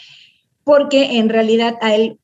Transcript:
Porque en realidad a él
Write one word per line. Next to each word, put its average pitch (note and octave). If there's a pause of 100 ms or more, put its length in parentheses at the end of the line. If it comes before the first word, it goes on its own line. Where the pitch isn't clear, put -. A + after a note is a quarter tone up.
(640)
Porque C#4
en A3
realidad A3+
a A3
él A3+